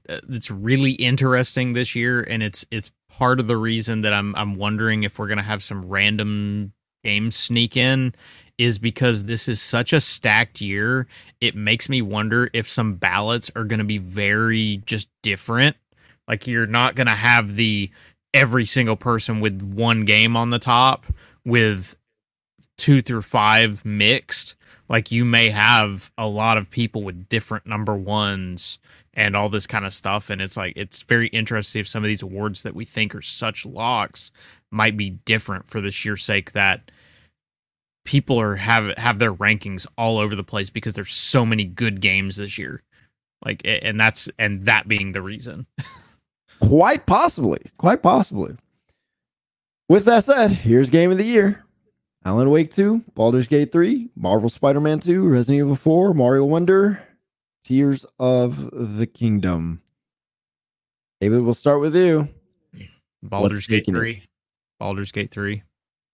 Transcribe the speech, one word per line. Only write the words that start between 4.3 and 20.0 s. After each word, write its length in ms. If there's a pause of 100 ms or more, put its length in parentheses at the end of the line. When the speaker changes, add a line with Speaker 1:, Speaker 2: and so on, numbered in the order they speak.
Speaker 1:
I'm 200
wondering 480
if 140
we're 120
gonna 140
have 200
some 220
random 880 (320)
games 320
sneak 400
in, 360 (440)
is 220
because 440
this 240
is 140
such 320
a 80
stacked 580
year. 480 (320)
It 160
makes 320
me 140
wonder 500
if 160
some 280
ballots 600
are 80
gonna 220
be 120
very 880
just 220 (160)
different. 540 (500)
Like, 200
you're 200
not 280
gonna 200
have 400
the 360 (420)
every 320
single 320
person 420
with 220
one 420